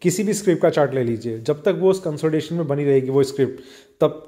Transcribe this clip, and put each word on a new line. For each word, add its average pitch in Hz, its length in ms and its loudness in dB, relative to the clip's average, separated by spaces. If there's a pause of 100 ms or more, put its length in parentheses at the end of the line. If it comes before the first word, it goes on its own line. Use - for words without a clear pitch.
किसी 180 200 0
भी 202 120 0
स्क्रिप्ट 170 280 0
का 165 80 4
चार्ट 143 240 2
ले 131 100 0
लीजिए, 113 340 -4
जब 147 240 -4
तक 185 160 0
वो 190 120 4
उस 185 100 -2
कंसोलिडेशन 156 540 -2
में 170 140 -2
बनी 143 160 -2
रहेगी 135 260 2
वो 139 120 4
स्क्रिप्ट, - 380 -2 (400)
तब - 280 0